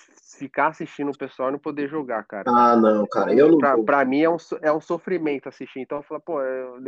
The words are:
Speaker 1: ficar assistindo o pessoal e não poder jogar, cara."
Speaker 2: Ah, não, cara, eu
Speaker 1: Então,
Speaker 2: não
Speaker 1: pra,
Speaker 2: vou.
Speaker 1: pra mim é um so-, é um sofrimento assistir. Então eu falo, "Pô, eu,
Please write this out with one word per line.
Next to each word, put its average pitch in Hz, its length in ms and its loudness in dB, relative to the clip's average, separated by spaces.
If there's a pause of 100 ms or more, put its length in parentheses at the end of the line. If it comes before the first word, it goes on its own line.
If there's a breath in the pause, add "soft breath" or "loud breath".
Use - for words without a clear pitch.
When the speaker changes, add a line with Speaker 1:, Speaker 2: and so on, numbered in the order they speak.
(380)
Speaker 1:
ficar 139 300 -2
assistindo 156 440 -8
o 135 60 -10
pessoal 131 320 -8
e 135 40 -4
não 143 60 -8
poder 147 300 -8
jogar, 123 360 -6
cara." 101 300 -6
Speaker 2:
Ah, 120 200 6
não, 107 320 4
cara, 101 240 -2
eu 135 160 6
Speaker 1:
Então, - 60 6
Speaker 2:
não 160 40 8
Speaker 1:
pra, 139 180 2
Speaker 2:
vou. 110 100 0
Speaker 1:
pra 139 200 2
mim 135 160 0
é 165 80 4
um 170 80 -2
so-, - 240 -12
é 156 100 2
um 156 80 0
sofrimento 156 720 -6
assistir. 135 320 -14
Então 147 160 -10
eu 143 60 -12
falo, 151 180 -12
"Pô, 156 200 -6
eu, 131 460 -8